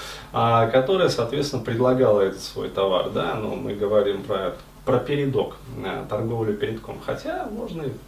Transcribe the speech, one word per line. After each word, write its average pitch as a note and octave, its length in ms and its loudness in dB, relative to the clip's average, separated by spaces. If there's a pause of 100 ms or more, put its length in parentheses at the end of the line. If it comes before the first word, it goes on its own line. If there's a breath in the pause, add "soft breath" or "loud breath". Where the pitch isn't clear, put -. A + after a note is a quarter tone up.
(340 loud breath)
а, A#2 320 4
которая, E3 440 4
соответственно, C3 520 0
предлагала B2 600 4
этот F#2+ 200 0
свой - 280 -8
товар, F#2+ 420 0
да, - 240 -2
ну, G#2+ 200 -4
мы F#2 200 -6
говорим G2+ 480 2
про, F#2+ 320 -2 (300)
про C3 120 4
передок, C#3 600 0 (280)
а, - 240 -6
торговлю A2 460 -2
передком, A2 500 -6
хотя - 400 -6
можно G#3 380 -8
и C3 80 -4 (160)